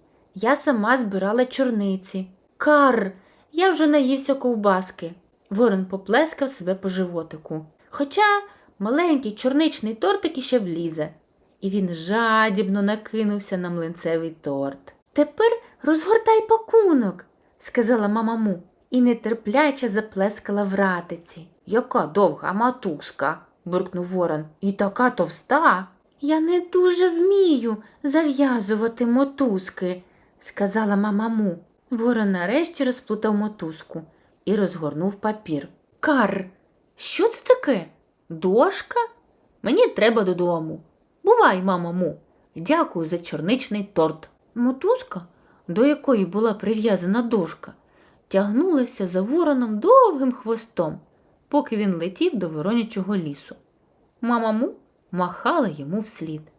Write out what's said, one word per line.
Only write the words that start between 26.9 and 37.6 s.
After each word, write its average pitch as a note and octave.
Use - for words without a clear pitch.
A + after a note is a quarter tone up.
вмію E4+
зав'язувати B3+
мотузки", A#3
сказала G3+
мама G#3+
Му. G#3
Ворон A3+
нарешті A#3
розплутав A3
мотузку F3
і G3
розгорнув F3+
папір. G#3+
Кар! G3+
Що -
це -
таке? C4+